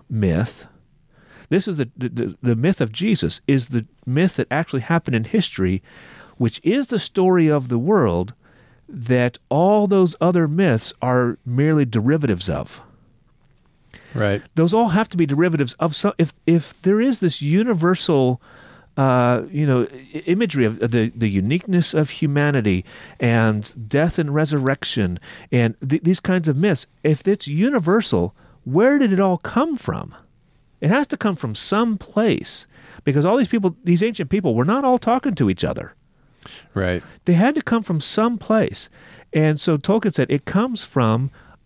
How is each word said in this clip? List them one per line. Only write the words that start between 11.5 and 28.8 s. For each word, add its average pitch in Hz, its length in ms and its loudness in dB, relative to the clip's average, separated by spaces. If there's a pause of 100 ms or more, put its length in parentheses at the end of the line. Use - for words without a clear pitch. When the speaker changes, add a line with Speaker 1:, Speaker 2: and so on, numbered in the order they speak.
Speaker 1:
derivatives 113 640 0
of." 71 320 -8 (1300)
Speaker 2:
Right. 104 280 0 (120)
Speaker 1:
Those 165 200 2
all 226 140 2
have 202 220 2
to 190 60 -8
be 170 100 2
derivatives 143 480 0
of 160 220 -4
some, 202 220 -2
if, 165 140 0 (140)
if 165 360 0
there 202 180 2
is 254 200 0
this 175 200 -2
universal, 165 1040 0 (560)
uh, 123 520 2
you 151 160 -2
know, 127 240 2
i-, 131 360 -16
imagery 165 400 0
of 110 140 -2
the, 117 360 0
the 113 120 -2
uniqueness 147 640 0
of 151 160 0
humanity 143 760 0 (340)
and 113 720 0
death 151 300 0
and 147 160 -2
resurrection 135 840 -2 (320)
and 117 260 2 (100)
th-, 151 160 0
these 180 180 2
kinds 185 260 -2
of 139 120 0
myths, 175 280 0 (160)
if 151 240 0
it's 202 220 -2
universal, 175 840 0 (300)
where 220 340 2